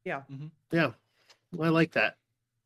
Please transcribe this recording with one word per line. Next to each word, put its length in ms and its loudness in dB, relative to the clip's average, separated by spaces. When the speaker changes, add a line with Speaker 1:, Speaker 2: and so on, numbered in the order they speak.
Speaker 1:
Yeah. 280 -8
Speaker 2:
Mm-hmm. 160 -14
Speaker 3:
Yeah. 220 2
Well, 160 -4
I 40 4
like 220 2
that. 240 0